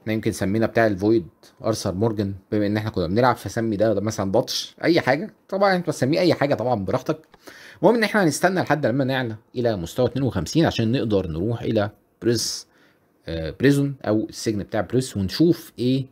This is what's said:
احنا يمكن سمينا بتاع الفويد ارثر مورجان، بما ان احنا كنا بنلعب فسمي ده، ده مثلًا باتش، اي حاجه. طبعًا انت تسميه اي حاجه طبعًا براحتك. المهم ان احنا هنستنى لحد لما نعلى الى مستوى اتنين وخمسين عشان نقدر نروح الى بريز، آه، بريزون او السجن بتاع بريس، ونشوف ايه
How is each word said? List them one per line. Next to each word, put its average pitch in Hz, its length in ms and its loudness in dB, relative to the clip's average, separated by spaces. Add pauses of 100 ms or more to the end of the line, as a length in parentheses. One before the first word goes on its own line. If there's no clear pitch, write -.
احنا 110 120 -4
يمكن 110 180 -2
سمينا 101 340 0
بتاع 113 220 2
الفويد 104 400 2 (360)
ارثر 110 300 -2
مورجان، 101 400 -2 (180)
بما 104 160 0
ان 107 100 0
احنا 107 120 -2
كنا 90 180 -2
بنلعب 117 280 2
فسمي 110 400 -4
ده، 107 180 2
ده 98 80 -2
مثلًا 101 300 -4
باتش، - 520 -2
اي 151 180 2
حاجه. 151 320 -2 (160)
طبعًا 196 260 2
انت 175 120 -4
تسميه 147 320 0
اي 170 140 4
حاجه 143 220 2
طبعًا 117 300 -2
براحتك. - 420 -4 (540)
المهم 233 140 6
ان 226 80 2
احنا 208 200 2
هنستنى 175 380 2
لحد 147 240 0
لما 131 180 2
نعلى 127 320 -2 (200)
الى 117 220 0
مستوى 90 280 -2
اتنين 131 200 0
وخمسين 127 400 0
عشان 113 260 0
نقدر 104 360 0
نروح 98 340 -4
الى 110 280 0 (320)
بريز، - 460 -2 (600)
آه، 80 320 -6
بريزون 143 360 4 (100)
او 107 240 0
السجن 104 300 -4
بتاع 107 220 -4
بريس، 117 360 -2
ونشوف 151 600 0
ايه 127 320 0